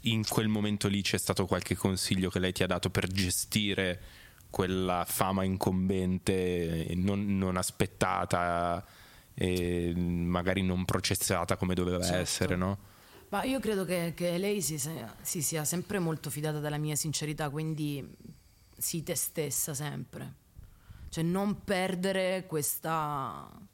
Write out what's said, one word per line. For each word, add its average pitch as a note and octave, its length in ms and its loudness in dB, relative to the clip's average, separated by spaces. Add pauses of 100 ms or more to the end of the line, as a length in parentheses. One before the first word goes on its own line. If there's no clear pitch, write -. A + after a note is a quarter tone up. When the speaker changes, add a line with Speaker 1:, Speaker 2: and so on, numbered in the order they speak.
Speaker 1:
in A2 240 2
quel A2 220 2
momento G#2 400 0
lì G2 140 2
c'è F#2+ 160 0
stato F#2+ 280 2
qualche F#2 300 0
consiglio F#2 540 2
che F2+ 100 0
lei F#2 120 2
ti - 120 2
ha - 20 2
dato F2+ 240 0
per F#2+ 160 0
gestire F#2+ 920 0 (500)
quella F#2 580 2
fama F#2+ 360 2
incombente, F#2 1500 2
non, G2+ 420 0
non F#2 180 0
aspettata F2 1300 0 (480)
e F2 640 0
magari F2 680 2
non F#2 220 2
processata F#2+ 720 0
come F#2 180 2
doveva F2+ 280 2
Speaker 2:
Certo. F2+ 180 2
Speaker 1:
essere, F2+ 360 0
no? F#2+ 220 0 (500)
Speaker 2:
Ma G3 160 -2
io C4 160 0
credo G3+ 240 0
che, E3+ 320 0
che F3 200 0
lei G3+ 260 0
si D3+ 180 -2
sia, B2 420 -6
si E3+ 200 -4
sia D#3 220 0
sempre F3+ 360 -2
molto D#3+ 280 0
fidata D3+ 300 -2
della D3 200 -2
mia D3+ 180 0
sincerità, D3+ 540 -2
quindi D3+ 540 -2 (720)
sii - 280 -2
te F3 100 -2
stessa D3 600 -2
sempre. C#3 680 -8 (680)
Cioè, E3 160 -4
non F#3+ 380 2
perdere F#3 840 0
questa D3 1000 -2 (240)